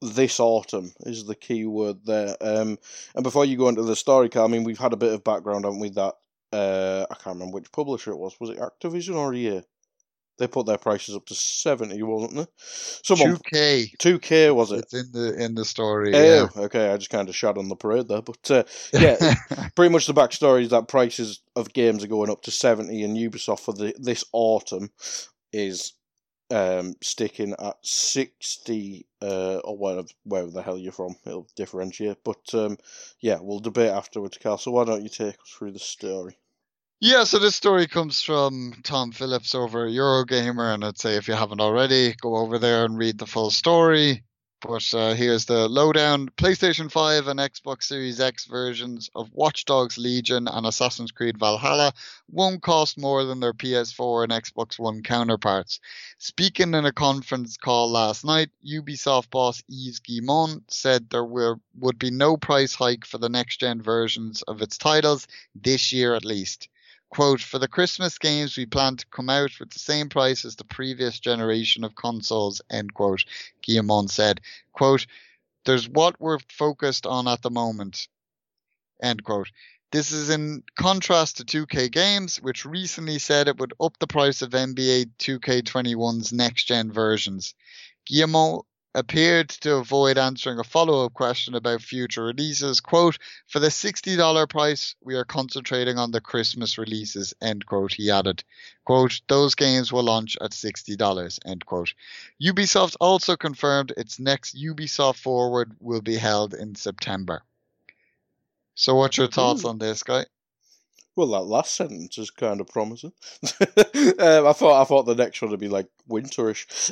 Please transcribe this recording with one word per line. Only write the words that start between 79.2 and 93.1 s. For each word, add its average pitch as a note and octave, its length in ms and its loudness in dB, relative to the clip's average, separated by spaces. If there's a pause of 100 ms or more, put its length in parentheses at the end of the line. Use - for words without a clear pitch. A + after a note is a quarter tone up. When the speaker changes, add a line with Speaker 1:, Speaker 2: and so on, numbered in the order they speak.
Speaker 2:
quote. G2+ 280 -4 (420)
This D3 180 0
is D3+ 180 -6
in D3+ 340 -2 (120)
contrast F3+ 640 2
to A#2+ 80 -12
two D#3 200 -4
K B2+ 220 -2
Games, F#3 540 0
which B2+ 240 -8
recently D#3+ 540 -8
said C#3+ 280 2
it C#3 100 -2
would B2+ 220 -6
up D#3+ 200 -2
the D#3+ 80 -4
price C#3 340 2
of B2 120 -8
N C3 200 -2
B B2+ 300 2
A - 20 -2 (120)
two C3 220 -4
K B2 220 0
twenty-one's A#2 720 -2
next-gen A#2 580 0
versions. G#2 640 -2 (520)
Guillemot D#3+ 600 2 (300)
appeared D#3+ 520 2
to - 280 -2
avoid C3+ 420 2
answering C3 400 -2
a A#2 60 -4
follow-up C#3 500 2
question B2 400 -4
about A#2 280 -2
future B2 420 -8
releases. C#3 560 -2
Quote, E3+ 400 2 (260)